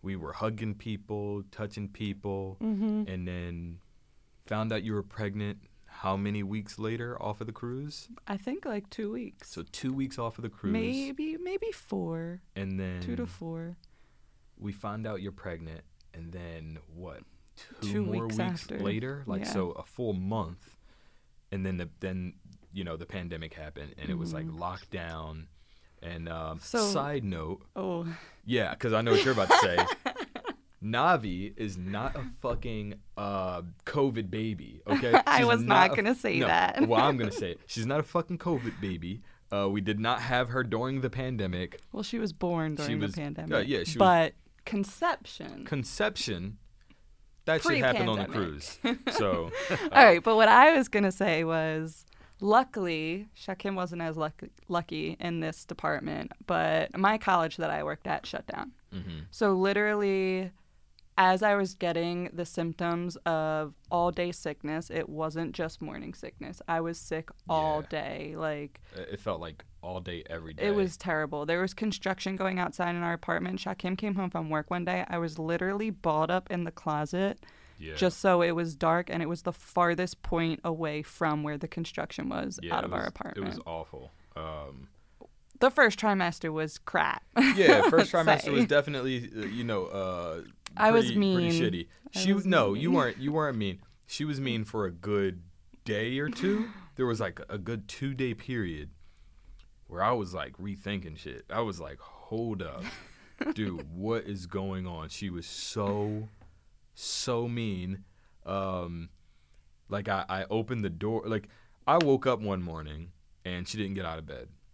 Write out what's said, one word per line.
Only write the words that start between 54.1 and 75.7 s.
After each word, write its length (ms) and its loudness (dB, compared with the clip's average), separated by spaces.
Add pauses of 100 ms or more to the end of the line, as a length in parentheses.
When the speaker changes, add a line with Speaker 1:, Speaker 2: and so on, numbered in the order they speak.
Speaker 2:
luck-, 260 -4 (240)
lucky 540 -2
in 180 -2
this 240 -6
department, 720 -4 (120)
but 520 0
my 200 4
college 400 2
that 120 -2
I 140 -2
worked 240 -6
at 180 -4
shut 220 -8
down. 260 -8 (200)
Speaker 1:
Mm-hmm. 260 -8 (120)
Speaker 2:
So 220 4
literally, 1000 2 (640)
as 260 8
I 120 6
was 200 0
getting 580 -2
the 120 -4
symptoms 800 -2
of 500 0 (160)
all-day 400 2
sickness, 580 -6
it 200 -2
wasn't 440 -4
just 280 -4
morning 340 -10
sickness. 520 -14
I 140 2
was 160 -4
sick 320 -6 (180)
all 340 2
Speaker 1:
Yeah. 60 -10 (140)
Speaker 2:
day. 340 -8
Like, 440 -6 (160)
Speaker 1:
It, 180 -10
it 60 -8
felt 200 -4
like 240 -10 (200)
all 160 -6
day, 280 -8
every 260 -8
day. 140 -2
Speaker 2:
it 80 4
was 220 0
terrible. 480 -2
There 160 2
was 140 0
construction 600 -2
going 220 0
outside 380 0
in 80 -2
our 100 0
apartment. 460 -2
Shakim 380 -4
came 180 -2
home 160 -2
from 180 -4
work 220 0
one 140 -2
day. 220 0
I 120 -4
was 180 -4
literally 540 0